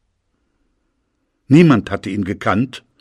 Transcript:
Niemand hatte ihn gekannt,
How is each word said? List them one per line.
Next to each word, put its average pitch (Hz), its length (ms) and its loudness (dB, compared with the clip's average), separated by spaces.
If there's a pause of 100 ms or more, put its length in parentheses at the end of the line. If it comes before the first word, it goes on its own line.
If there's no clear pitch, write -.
(1500)
Niemand 139 440 4
hatte 98 180 -10
ihn 98 160 -6
gekannt, 101 580 -4 (180)